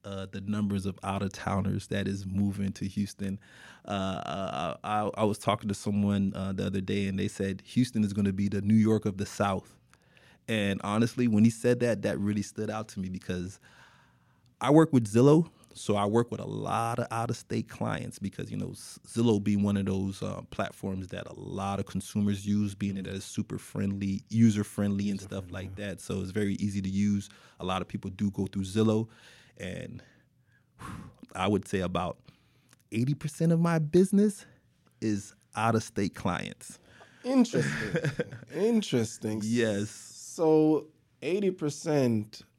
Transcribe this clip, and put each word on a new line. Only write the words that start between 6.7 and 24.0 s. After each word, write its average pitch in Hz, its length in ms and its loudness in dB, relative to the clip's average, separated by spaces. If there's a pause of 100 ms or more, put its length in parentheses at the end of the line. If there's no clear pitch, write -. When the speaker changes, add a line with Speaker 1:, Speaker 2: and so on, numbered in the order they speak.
Speaker 1:
day, 101 260 0
and 95 120 -2
they 98 100 0
said 98 380 -4
Houston 123 360 2
is 101 100 2
gonna 101 200 2
be 101 160 0
the 98 140 0
New 104 120 4
York 110 320 6
of 98 120 -2
the 98 80 -2
South. 98 500 -2 (720)
And 101 340 2
honestly, 113 460 2
when 107 160 6
he 113 60 8
said 120 300 2
that, 110 220 0
that 110 160 -2
really 104 240 0
stood 107 280 -6
out 110 180 -6
to - 120 -10
me 92 100 -6
because 92 500 -6 (1000)
I 120 100 2
work 156 220 8
with 120 140 4
Zillow. 143 420 8 (260)
So - 200 -2
I 101 120 2
work 117 260 2
with 104 80 -10
a - 60 -8
lot 107 520 -2
of 120 140 -4
out-of-state 117 560 -4
clients - 500 -6
because, 98 320 -8
you 107 60 -8
know, 95 160 -6
S-, - 340 -16
Zillow 117 380 2
being 101 180 2
one 101 140 2
of 98 100 0
those, 98 380 -2
uh, 95 160 -8 (100)
platforms 95 580 -6
that 90 200 -10
a - 100 -16
lot 95 400 -6
of 98 80 -4
consumers 101 580 -2
use, 104 300 0
being 98 220 -4
that 95 100 -8
it's 95 180 -8
super 101 340 -6
friendly, 98 680 -4